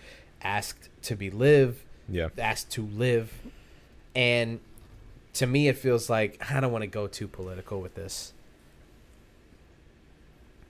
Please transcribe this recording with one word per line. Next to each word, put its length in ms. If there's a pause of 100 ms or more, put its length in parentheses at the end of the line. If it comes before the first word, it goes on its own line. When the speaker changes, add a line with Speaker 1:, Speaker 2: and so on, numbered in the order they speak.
(440)
Speaker 1:
asked 460 (120)
to 140
be 160
live, 520 (240)
Speaker 2:
Yeah. 200 (100)
Speaker 1:
asked 360
to 120
live. 480 (840)
And 440 (760)
to 120
me, 220
it 100
feels 320
like, 400
I 120
don't 100
wanna 160
go 200
too 200
political 540
with 140
this. 360 (2500)